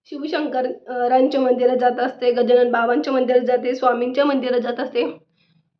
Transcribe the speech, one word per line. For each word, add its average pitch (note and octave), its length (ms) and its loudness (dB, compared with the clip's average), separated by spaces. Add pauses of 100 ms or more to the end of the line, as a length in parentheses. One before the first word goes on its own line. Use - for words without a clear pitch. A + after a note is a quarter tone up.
शिवशंकर, D4 640 -6
अ, B3 420 -6
रांच्या C4 320 2
मंदिरात B3+ 360 2
जात B3 240 0
असते, B3 320 -2
गजानन A#3+ 400 2
बाबांच्या A#3+ 400 0
मंदिरात B3+ 280 2
जाते, B3 340 0
स्वामींच्या B3+ 500 0
मंदिरात B3+ 360 0
जात A#3+ 200 -6
असते. A#3+ 240 -4 (760)